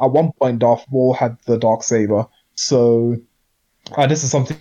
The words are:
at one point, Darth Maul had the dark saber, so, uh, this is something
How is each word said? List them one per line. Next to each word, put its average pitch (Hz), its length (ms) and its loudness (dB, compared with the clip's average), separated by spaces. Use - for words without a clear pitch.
at 131 100 2
one 147 300 0
point, 123 180 0
Darth 120 320 2
Maul 127 240 2
had 120 220 -2
the 117 120 0
dark 113 240 0
saber, 107 440 0
so, 120 600 2
uh, 143 100 2
this 151 180 -2
is 127 60 -4
something 147 300 -2